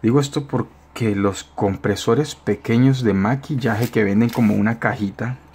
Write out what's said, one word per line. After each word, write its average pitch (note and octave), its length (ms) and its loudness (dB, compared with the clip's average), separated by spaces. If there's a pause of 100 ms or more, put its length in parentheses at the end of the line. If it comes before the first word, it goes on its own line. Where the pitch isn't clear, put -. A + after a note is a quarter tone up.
Digo A#2+ 200 4
esto C#3 260 -4
porque - 680 -4
los G2 280 -2
compresores G#2 920 -2
pequeños B2 680 0
de G#2+ 100 2
maquillaje A#2 760 -2
que G#2+ 160 0
venden G#2 240 2
como A2 260 2
una G#2+ 240 0
cajita, A#2+ 580 -4 (180)